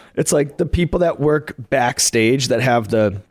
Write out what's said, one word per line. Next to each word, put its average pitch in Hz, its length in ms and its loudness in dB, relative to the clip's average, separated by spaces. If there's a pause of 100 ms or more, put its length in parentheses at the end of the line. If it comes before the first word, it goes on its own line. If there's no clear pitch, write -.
(160)
it's - 160 -2
like 143 260 0
the 170 80 -2
people 170 340 0
that 165 200 0
work 151 340 0 (160)
backstage 123 800 0
that 120 120 0
have 120 280 0
the 104 420 0